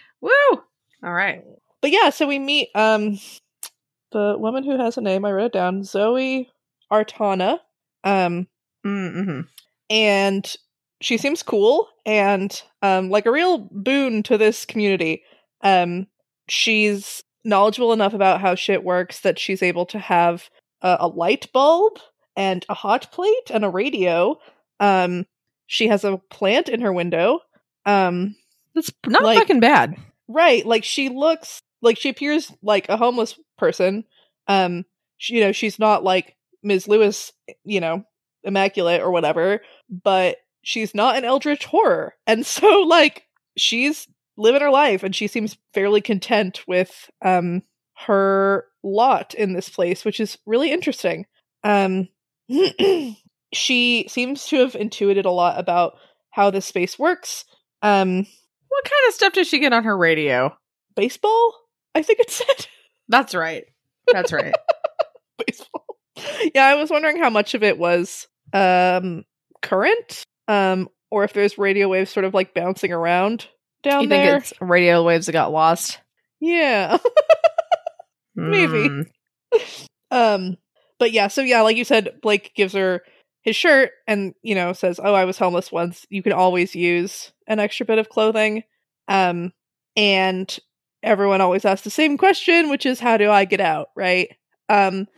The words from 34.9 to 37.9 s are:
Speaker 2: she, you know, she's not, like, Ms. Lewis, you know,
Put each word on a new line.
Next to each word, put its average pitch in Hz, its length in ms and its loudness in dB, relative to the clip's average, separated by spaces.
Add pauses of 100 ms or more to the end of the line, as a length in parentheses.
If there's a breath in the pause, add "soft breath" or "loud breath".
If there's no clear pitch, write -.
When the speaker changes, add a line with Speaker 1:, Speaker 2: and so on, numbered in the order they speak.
Speaker 2:
she, - 160 -10
you 226 60 2
know, 202 120 2
she's 214 280 -6
not, 214 240 2
like, 185 320 -2 (260)
Ms. 196 240 -2
Lewis, 208 460 2 (320)
you 196 160 -4
know, 165 240 -4 (400)